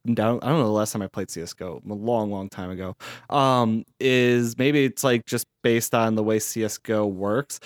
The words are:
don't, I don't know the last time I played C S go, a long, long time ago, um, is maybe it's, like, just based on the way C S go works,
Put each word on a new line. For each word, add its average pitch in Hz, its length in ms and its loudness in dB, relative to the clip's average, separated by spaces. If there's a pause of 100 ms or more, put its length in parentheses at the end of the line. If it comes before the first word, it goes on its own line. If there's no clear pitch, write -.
(140)
don't, 110 280 0
I 120 60 -4
don't 160 120 2
know 123 40 2
the 107 60 2
last 107 220 0
time 107 100 -4
I 95 40 -6
played 92 240 -8
C 82 120 -10
S 85 100 -12
go, 87 340 -12
a 101 60 -10
long, 107 380 -2
long 98 180 -6
time 90 220 -10
ago, 92 260 -8 (320)
um, 123 560 2 (160)
is 123 560 2
maybe 139 300 2
it's, - 180 -4
like, 120 220 2
just 120 200 -4 (160)
based 117 320 2
on 113 200 4
the 110 80 0
way 110 160 2
C 110 260 -4
S 104 140 -6
go 107 280 0
works, 101 580 -4